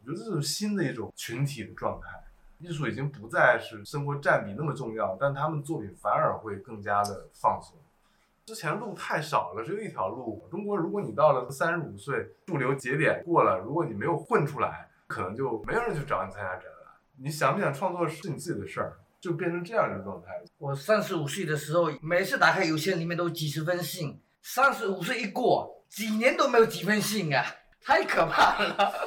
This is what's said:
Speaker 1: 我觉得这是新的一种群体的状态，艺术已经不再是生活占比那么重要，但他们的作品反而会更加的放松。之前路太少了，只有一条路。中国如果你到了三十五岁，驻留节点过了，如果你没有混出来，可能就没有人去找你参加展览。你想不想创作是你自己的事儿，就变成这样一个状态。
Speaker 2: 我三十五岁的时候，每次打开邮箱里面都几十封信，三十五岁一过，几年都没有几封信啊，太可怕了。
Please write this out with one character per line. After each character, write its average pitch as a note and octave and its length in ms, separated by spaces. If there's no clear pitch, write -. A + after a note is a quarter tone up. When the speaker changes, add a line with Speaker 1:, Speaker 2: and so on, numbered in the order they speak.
Speaker 1:
我 A2+ 80
觉 E3 60
得 A3 80
这 A3 100
是 D3+ 60
新 G#3 340
的 F#3+ 80
一 B2+ 120
种 G2+ 200
群 A#2+ 300
体 C3+ 200
的 G2+ 100
状 - 260
态， - 80
艺 F3 120
术 D3+ 160
已 G#2+ 80
经 C#3 160
不 G#2 160
再 B2 320
是 G#2+ 260
生 C#3+ 220
活 C#3+ 100
占 C#3 280
比 G2+ 120
那 D3+ 60
么 D3+ 100
重 A2+ 220
要， A2 240
但 C#3 160
他 D3 140
们 D#3 120
的 C3+ 60
作 D3+ 140
品 G2 160
反 G#2 160
而 B2 260
会 G#2 200
更 A2 220
加 G2+ 220
的 G2+ 300
放 G2 280
松。 - 160
之 A3 80
前 E3 240
路 G#3+ 160
太 F#3 260
少 A2+ 320
了， A2 120
只 E3 80
有 G#3+ 80
一 G#3 80
条 F#2+ 200
路。 A#2 420
中 - 140
国 G3+ 120
如 F3 140
果 G3+ 100
你 A2+ 120
到 D3 200
了 B2+ 180
三 E3+ 220
十 E3+ 80
五 G2+ 160
岁， A#2+ 340
驻 D#3 120
留 C3 160
节 C3+ 220
点 - 280
过 E3 180
了， G2 160
如 A2 140
果 E3 120
你 - 80
没 G2+ 120
有 D#3+ 120
混 D#3+ 300
出 C#3 140
来， F2+ 280
可 - 140
能 F#2+ 140
就 A#2+ 300
没 - 100
有 A3+ 80
人 A3 120
去 C#3+ 100
找 G2 200
你 G2 80
参 G#2 100
加 F#2+ 140
展 - 80
览。 - 300
你 C3+ 140
想 D3 240
不 G3+ 60
想 D3+ 120
创 F3+ 200
作 E3+ 160
是 - 200
你 C#3+ 80
自 E3+ 160
己 G#2 80
的 F#2+ 60
事 - 140
儿， - 180
就 F3 140
变 E3+ 180
成 F3 100
这 G3+ 120
样 D3 140
一 G2 80
个 G2 60
状 F#2+ 180
态。 F2+ 220
Speaker 2:
我 C#3 160
三 G#3 260
十 F#3+ 140
五 D3 140
岁 F#3+ 160
的 D3+ 120
时 D3 180
候， E3 180
每 F3 220
次 C#4 140
打 E3+ 120
开 F3 140
邮 D#3+ 120
箱 F3 220
里 E3 60
面 E3+ 120
都 F3 140
几 D3+ 160
十 D3+ 160
封 F3 160
信， E3 420
三 C4 300
十 A3 160
五 F3+ 120
岁 A#3 220
一 G3+ 60
过， - 600
几 G#3+ 280
年 B3+ 200
都 C#4+ 120
没 B3 100
有 A3+ 80
几 - 180
封 G#3 160
信 F#3+ 320
啊， B2 120
太 - 240
可 - 220
怕 - 320
了。 G3 340